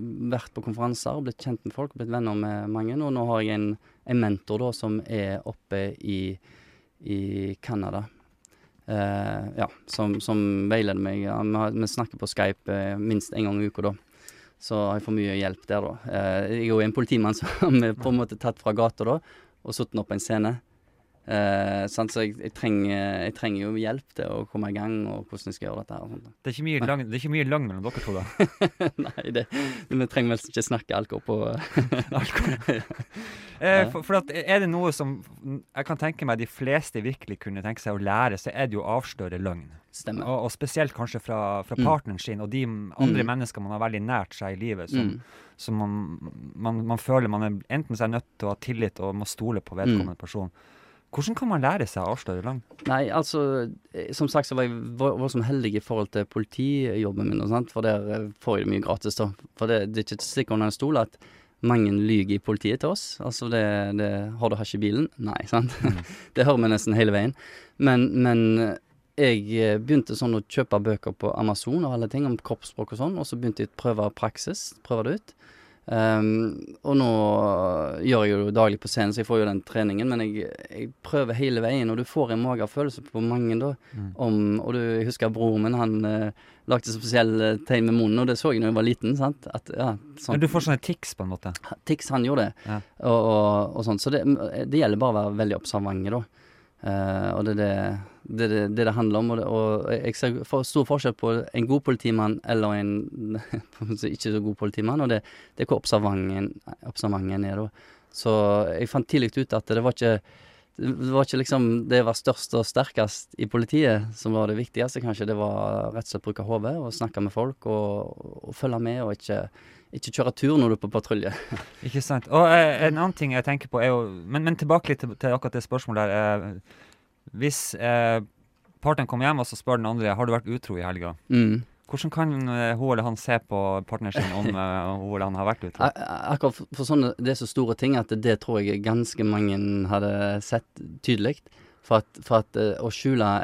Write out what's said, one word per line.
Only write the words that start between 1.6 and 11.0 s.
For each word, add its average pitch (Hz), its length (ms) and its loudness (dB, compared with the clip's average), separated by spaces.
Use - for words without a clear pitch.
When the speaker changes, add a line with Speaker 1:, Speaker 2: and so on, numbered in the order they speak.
Speaker 1:
med 110 80 -8
folk, 139 200 -8
blitt 117 180 -8
venner 113 260 0
med 104 340 -4
mange, 110 240 -2
og 147 160 -2
nå 120 160 0
har 110 160 2
jeg 107 140 0
en, 104 120 0
en 123 160 2
mentor 107 420 0
da, 120 80 -2
som 107 300 -4
er 101 420 -4
oppe - 540 -6
i, 98 220 -2
i 101 200 -4
Canada. 101 460 -4
Eh, 104 600 -2
ja, 104 100 0
som, 104 340 -2
som 101 500 0
veileder 104 320 2